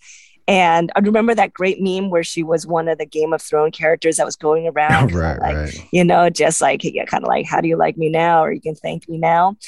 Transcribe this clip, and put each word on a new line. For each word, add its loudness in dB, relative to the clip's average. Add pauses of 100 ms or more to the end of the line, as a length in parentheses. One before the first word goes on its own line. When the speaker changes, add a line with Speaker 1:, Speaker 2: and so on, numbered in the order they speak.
(460)
Speaker 1:
And 4
I 2
remember 2
that 0
great -2
meme -2
where 0
she -6
was -2
one -2
of 0
the -6
Game -2
of -2
Thrones 0
characters 0
that 0
was -6
going 0
around, 2
Speaker 2:
<laughs> -4
Right, -2
Speaker 1:
like, -2
Speaker 2:
right. -10
Speaker 1:
you 4
know, 4
just 0
like, 0
yeah, -6
kinda -4
like, -2
"How -2
do 0
you 0
like 0
me 0
now?" 2
Or, -2
"You -8
can -8
thank -10
me -8
now." 2 (120)